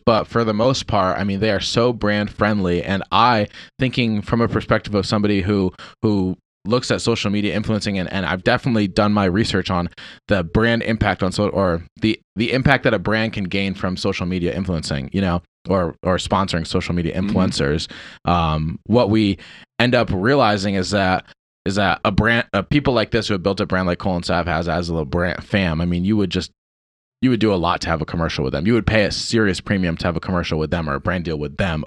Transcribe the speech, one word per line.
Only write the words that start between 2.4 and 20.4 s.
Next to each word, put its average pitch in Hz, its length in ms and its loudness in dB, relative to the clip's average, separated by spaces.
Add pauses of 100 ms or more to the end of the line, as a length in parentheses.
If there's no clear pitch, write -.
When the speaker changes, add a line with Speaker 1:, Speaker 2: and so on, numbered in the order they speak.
Speaker 1:
And 95 300 -4
I, 110 360 4 (320)
thinking 117 420 0
from 117 180 0
a 117 80 2
perspective 107 480 -2
of 95 100 0
somebody 104 360 2
who, 95 320 0 (280)
who 98 360 0 (260)
looks 117 260 -2
at 104 120 0
social 113 300 0
media 101 220 0
influencing, 101 460 -2
and, 90 140 -4
and 95 120 -2
I've 92 200 -2
definitely 117 420 2
done 104 240 2
my 104 140 2
research 95 440 0
on 90 200 -2 (400)
the 98 120 2
brand 113 420 2
impact 104 380 0
on 92 120 0
so, 104 160 0
or 87 340 0 (180)
the, 110 160 2 (200)
the 110 160 0
impact 131 320 2
that 123 80 4
a 104 60 0
brand 110 340 0
can 101 120 -4
gain 98 280 -2
from 92 240 -4
social 95 280 -2
media 87 300 -2
influencing, 82 560 -4
you 92 80 0
know, 87 220 0 (260)
or, 87 360 0
or 92 120 0
sponsoring 90 500 -2
social 90 300 -2
media 85 180 -2
Speaker 2:
Mm-hmm. 101 220 -2
Speaker 1:
influencers. 78 560 0 (320)
Um, 80 640 0
what 110 240 4
we 104 280 2 (420)
end 123 160 2
up 117 180 2
realizing 104 640 2